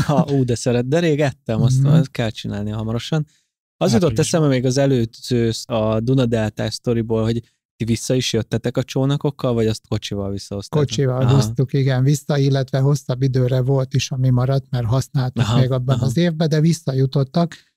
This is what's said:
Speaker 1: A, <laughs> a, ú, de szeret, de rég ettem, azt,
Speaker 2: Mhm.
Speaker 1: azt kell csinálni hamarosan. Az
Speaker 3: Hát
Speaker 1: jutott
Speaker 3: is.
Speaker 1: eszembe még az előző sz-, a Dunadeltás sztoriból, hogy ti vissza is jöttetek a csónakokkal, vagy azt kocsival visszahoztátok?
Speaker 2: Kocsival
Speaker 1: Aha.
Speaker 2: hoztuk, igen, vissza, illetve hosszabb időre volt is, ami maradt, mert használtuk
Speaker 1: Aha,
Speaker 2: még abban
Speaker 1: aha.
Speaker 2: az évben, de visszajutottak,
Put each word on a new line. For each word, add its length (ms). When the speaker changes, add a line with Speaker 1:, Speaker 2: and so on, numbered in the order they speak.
Speaker 1:
A, 80
<laughs> 60
a, 120
ú, 120
de 100
szeret, 340
de 100
rég 220
ettem, 420
azt, 200
Speaker 2:
Mhm. 100
Speaker 1:
azt 180
kell 200
csinálni 400
hamarosan. 560
Az 140
Speaker 3:
Hát 80
Speaker 1:
jutott 180
Speaker 3:
is. 80
Speaker 1:
eszembe 220
még 160
az 140
előző 720
sz-, 200
a 300
Dunadeltás 760
sztoriból, 480
hogy 200
ti 80
vissza 300
is 180
jöttetek 440
a 60
csónakokkal, 720
vagy 120
azt 220
kocsival 420
visszahoztátok? 560
Speaker 2:
Kocsival 360
Speaker 1:
Aha. 120
Speaker 2:
hoztuk, 380
igen, 300
vissza, 360
illetve 400
hosszabb 440
időre 380
volt 340
is, 160
ami 200
maradt, 400
mert 160
használtuk 580
Speaker 1:
Aha, 140
Speaker 2:
még 120
abban 260
Speaker 1:
aha. 100
Speaker 2:
az 100
évben, 320
de 120
visszajutottak, 960